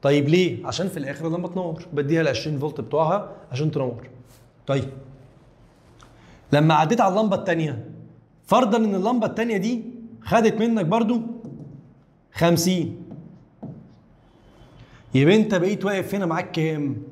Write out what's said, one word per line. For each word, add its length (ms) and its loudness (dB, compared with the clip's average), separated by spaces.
طيب 260 4
ليه؟ 380 2
عشان 220 -4
في 80 -8
الآخر 300 -8
اللمبة 220 -4
تنور، 340 -8
بديها 280 0
ال 80 2
عشرين 300 -4
فولت 220 -6
بتوعها 520 -2
عشان 180 0
تنور. 380 -6
طيب 220 -2
لما 220 6
عديت 260 4
على 140 4
اللمبة 220 2
التانية، 480 -2
فرضًا 320 4
إن 160 2
اللمبة 320 0
التانية 300 -2
دي 280 -2
خدت 380 4
منك 240 2
برضو 360 2
خمسين، 680 0
يبقى 220 6
أنت 180 4
بقيت 300 0
واقف 300 -2
هنا 120 -2
معاك 260 -4
كام؟ 600 -2